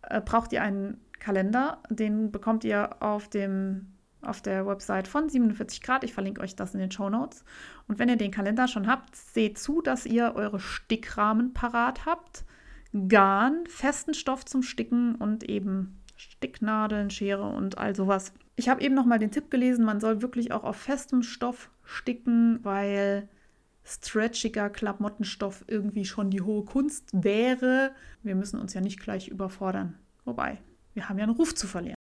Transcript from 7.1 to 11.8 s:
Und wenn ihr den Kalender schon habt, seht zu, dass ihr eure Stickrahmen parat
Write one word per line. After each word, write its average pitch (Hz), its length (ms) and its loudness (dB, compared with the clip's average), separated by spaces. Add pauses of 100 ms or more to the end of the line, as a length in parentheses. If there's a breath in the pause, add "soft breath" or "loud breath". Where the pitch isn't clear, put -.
Und 208 100 -4
wenn 240 120 2
ihr 247 60 4
den 208 140 0
Kalender 214 380 0
schon 214 180 -2
habt, 254 300 0
seht 220 420 0
zu, 302 240 0
dass 262 240 -2
ihr 233 300 2
eure 208 240 -2
Stickrahmen 220 960 0
parat 240 500 0